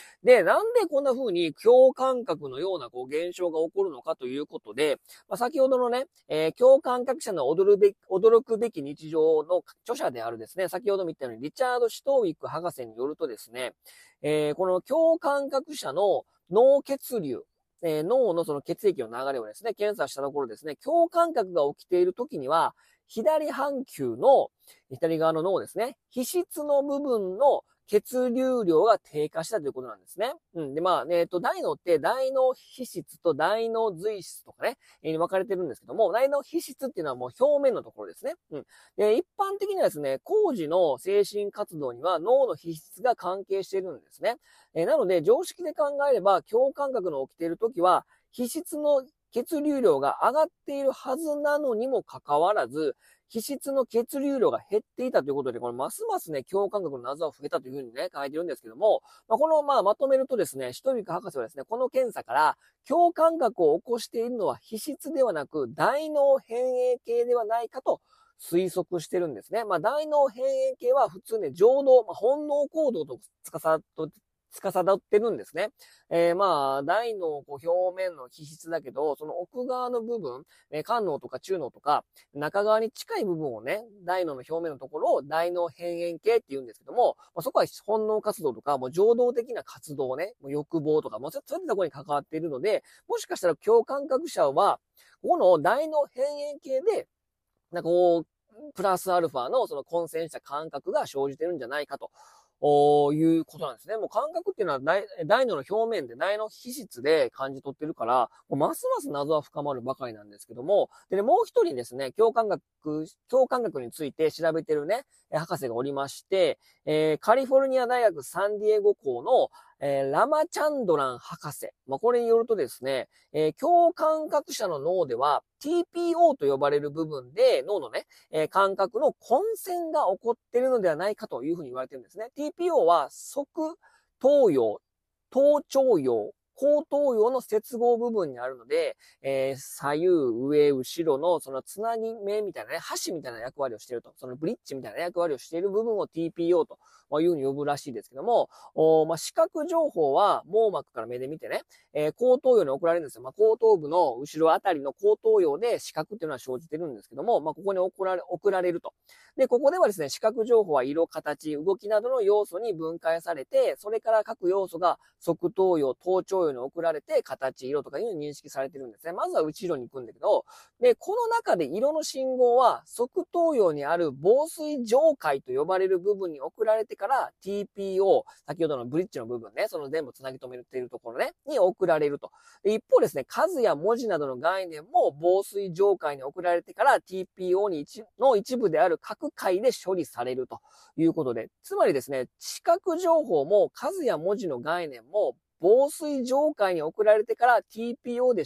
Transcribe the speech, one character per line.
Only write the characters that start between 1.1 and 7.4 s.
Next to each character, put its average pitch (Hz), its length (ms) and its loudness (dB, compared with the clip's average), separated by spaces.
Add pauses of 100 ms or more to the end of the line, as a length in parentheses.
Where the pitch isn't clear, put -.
風 233 220 -2
に 170 180 -2
共 254 400 6
感 254 320 -2
覚 151 240 -6
の 131 100 -12
よ 185 180 -4
う - 20 -6
な 123 100 -12
こ 123 160 -10
う 131 100 -10
現 175 220 -4
象 175 140 -2
が 160 100 -2
起 165 100 -2
こ 196 140 -2
る 185 60 -4
の 131 100 -12
か - 160 -6
と 131 100 -10
い 131 120 -6
う 147 80 -6
こ - 120 -14
と 107 140 -18
で、 135 240 0 (320)
ま 208 60 -6
あ、 - 20 -6
先 247 240 -2
ほ 262 80 4
ど 262 80 2
の 247 140 0
ね、 247 160 -2 (220)
え 156 180 0
ー、 160 80 0
共 262 260 8
感 247 240 -2
覚 277 160 -4
者 220 140 -6
の 147 100 -2